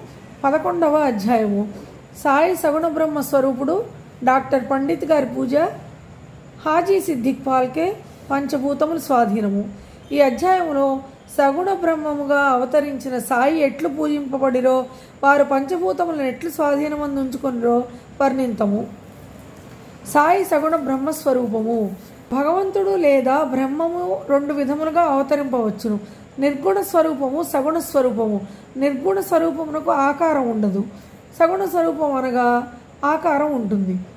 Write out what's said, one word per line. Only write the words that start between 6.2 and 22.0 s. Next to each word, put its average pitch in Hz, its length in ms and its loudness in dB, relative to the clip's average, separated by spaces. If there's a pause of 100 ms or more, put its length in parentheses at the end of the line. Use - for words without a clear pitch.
హాజీ 349 340 2
సిద్దిక్ 262 480 -2
పాల్కే, 262 500 0 (340)
పంచభూతముల 285 640 -2
స్వాధీనము. 214 720 0 (420)
ఈ 285 80 0
అధ్యాయములో 277 800 2 (380)
సగుణ 302 360 2
బ్రహ్మముగా 302 680 0
అవతరించిన 269 760 0
సాయి 269 420 0
ఎట్లు 302 280 0
పూజింపబడిరో, 269 1000 0 (380)
వారు 285 200 6
పంచభూతములను 320 800 0
ఎట్లు 262 280 -4
స్వాధీనమందు 294 720 -2
ఉంచుకొనిరో 240 640 0 (380)
వర్ణింతము. 233 680 0 (1200)
సాయి 339 380 4
సగుణ 320 300 0
బ్రహ్మస్వరూపము. 254 1160 -2 (420)